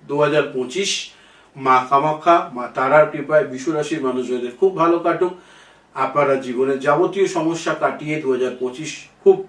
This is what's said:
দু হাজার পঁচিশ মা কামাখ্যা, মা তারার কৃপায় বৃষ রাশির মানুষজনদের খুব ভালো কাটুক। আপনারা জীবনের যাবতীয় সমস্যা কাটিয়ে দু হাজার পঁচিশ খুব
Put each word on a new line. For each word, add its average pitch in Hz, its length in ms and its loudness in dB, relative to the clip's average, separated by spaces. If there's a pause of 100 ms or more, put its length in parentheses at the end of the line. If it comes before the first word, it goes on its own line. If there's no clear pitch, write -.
দু 143 140 -8
হাজার 147 260 2 (100)
পঁচিশ 131 360 -4 (640)
মা 131 340 2
কামাখ্যা, 156 460 4 (180)
মা 123 100 -8 (100)
তারার 139 360 4
কৃপায় 147 340 0
বৃষ 131 240 -10
রাশির 156 320 -2
মানুষজনদের 123 600 -4
খুব 190 160 4
ভালো 170 220 2
কাটুক। 175 340 0 (640)
আপনারা 139 400 0
জীবনের 127 460 -2
যাবতীয় 175 460 2
সমস্যা 165 480 -2
কাটিয়ে 151 460 -4
দু 131 120 -6
হাজার 123 280 0
পঁচিশ 127 300 -8 (320)
খুব 190 140 8 (120)